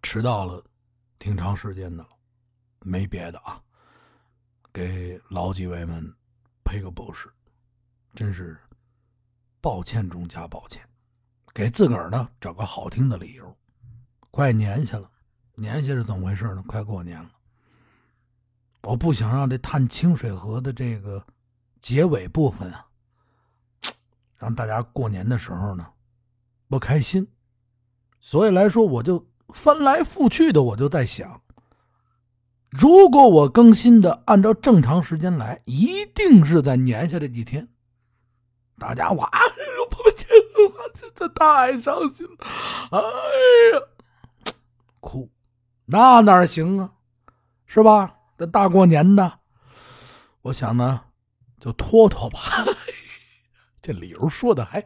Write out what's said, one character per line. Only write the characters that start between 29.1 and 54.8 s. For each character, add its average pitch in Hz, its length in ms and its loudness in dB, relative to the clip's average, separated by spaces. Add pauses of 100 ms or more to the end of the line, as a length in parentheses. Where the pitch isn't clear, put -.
翻 302 260 0
来 285 220 0
覆 302 260 -2
去 320 240 0
的， 151 100 2
我 120 140 -2
就 135 140 -4
在 139 160 -4
想， - 360 -14 (1300)
如 320 400 8
果 269 180 8
我 151 220 6
更 226 240 8
新 233 280 6
的 180 260 0
按 196 160 6
照 220 100 2
正 214 300 4
常 151 180 0
时 160 160 -6
间 175 200 -4
来， 117 280 -10
一 302 420 -2
定 311 380 6
是 160 160 2
在 135 140 -2
年 127 340 -2
下 165 80 -8
这 147 120 -8
几 117 160 -12
天， 151 220 -12 (1120)
大 - 160 -12
家 160 180 -6
哇， 170 200 -4
哎 - 80 -6
呦， 494 500 -4
抱 - 80 -10 (140)
歉， - 160 -12 (640)
这， 466 180 -20
这 - 180 -10
太 277 500 2
伤 302 300 -6
心 330 180 -20
了， - 180 -20 (460)
哎 175 80 -2
呀， - 1500 2 (460)
哭， 127 320 -14 (540)
那 233 360 6
哪 185 240 6
行 175 360 -6
啊， 190 120 -12 (720)
是 - 160 0
吧？ 214 380 4 (180)
这 170 80 -10
大 196 220 0
过 185 180 4
年 170 300 4
的， 185 240 0 (1000)
我 127 120 -10
想 113 220 -6
呢， 123 300 -2 (520)
就 - 140 -12
拖 220 380 4
拖 120 200 -10
吧。 - 100 -18
<laughs> - 360 -6 (1080)
这 - 120 -10
理 90 160 -14
由 120 180 -8
说 226 280 -2
的 123 100 -8
还， - 200 -10